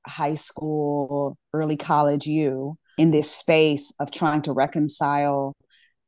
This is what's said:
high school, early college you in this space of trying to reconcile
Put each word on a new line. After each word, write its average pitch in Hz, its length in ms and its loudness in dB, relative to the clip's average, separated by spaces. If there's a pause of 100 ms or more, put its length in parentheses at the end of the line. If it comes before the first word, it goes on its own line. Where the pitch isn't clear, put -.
high 151 300 -4
school, 147 1040 -4 (160)
early 151 240 -2
college 147 500 2
you 147 500 -2 (200)
in 160 140 6
this 151 200 4
space 156 680 2
of 143 120 -6
trying 151 320 0
to 147 100 -4
reconcile 143 1000 0 (540)